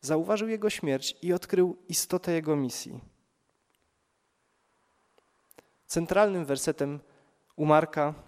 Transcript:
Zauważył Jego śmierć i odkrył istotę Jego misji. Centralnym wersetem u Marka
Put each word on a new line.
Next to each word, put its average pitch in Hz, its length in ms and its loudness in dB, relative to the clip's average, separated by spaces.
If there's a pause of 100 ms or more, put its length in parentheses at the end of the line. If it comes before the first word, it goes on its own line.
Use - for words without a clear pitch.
Zauważył 185 460 0
Jego 214 220 0
śmierć 139 520 -2
i 180 120 0
odkrył 180 440 2 (100)
istotę - 440 -2
Jego 160 240 0
misji. 131 440 -4 (3000)
Centralnym 185 580 2
wersetem 143 540 -2 (560)
u 151 100 -2
Marka 151 480 4 (140)